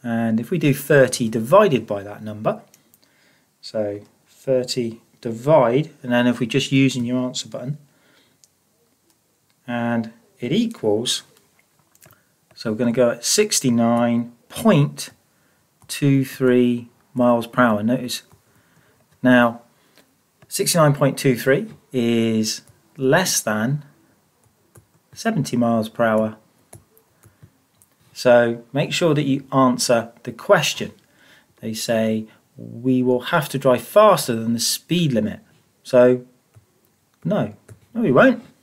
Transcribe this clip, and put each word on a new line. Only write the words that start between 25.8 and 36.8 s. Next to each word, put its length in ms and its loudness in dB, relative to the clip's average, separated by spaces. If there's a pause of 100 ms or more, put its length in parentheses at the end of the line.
per 160 -2
hour. 320 0 (1800)
So 600 2
make 200 -4
sure 220 0
that 80 0
you 300 -2
answer 580 0 (140)
the 80 -10
question. 580 0 (720)
They 140 -8
say, 520 -2 (300)
"We 460 -2
will 180 2
have 300 -2
to 80 -6
drive 240 2
faster 520 4
than 180 -4
the 80 -4
speed 520 -2
limit." 280 -4 (440)
So, 420 4 (1000)